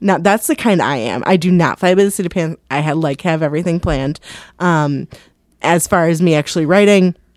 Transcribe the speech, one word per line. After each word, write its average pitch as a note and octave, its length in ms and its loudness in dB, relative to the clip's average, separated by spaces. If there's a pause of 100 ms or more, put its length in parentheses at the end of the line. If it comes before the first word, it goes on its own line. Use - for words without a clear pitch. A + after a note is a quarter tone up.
Now, F#3+ 160 2
that's G3 280 0
the D#4 80 0
kind F#3+ 280 0
I C3+ 140 -2
am. A2+ 300 -4
I F#3 120 4
do F3 120 0
not E3+ 280 2
fly F#3 160 2
by G3 100 4
the G3+ 60 0
seat F#3+ 160 -6
of E3+ 60 -8
pants. E3 280 -4 (100)
I C#3+ 120 -2
ha-, D3+ 100 -2
like, D3+ 300 -2
have D#3+ 200 -2
everything E3 380 -2
planned. C#3+ 400 -4 (380)
Um, D3+ 500 0 (540)
as E3 240 0
far E3+ 220 2
as E3 120 0
me F3 140 2
actually D3+ 320 -2
writing, F#3+ 480 4 (220)